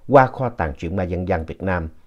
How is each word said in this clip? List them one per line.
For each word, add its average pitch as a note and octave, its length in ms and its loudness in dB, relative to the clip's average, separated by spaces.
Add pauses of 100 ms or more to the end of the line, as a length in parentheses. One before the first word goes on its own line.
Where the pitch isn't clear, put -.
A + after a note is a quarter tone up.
qua C3 180 8
kho B2+ 220 -4
tàng E2 300 -4
truyện E2+ 180 -6
ma G2 60 0
dân F2 260 -4
gian E2+ 180 0
Việt - 160 -12
Nam F2+ 260 -2 (180)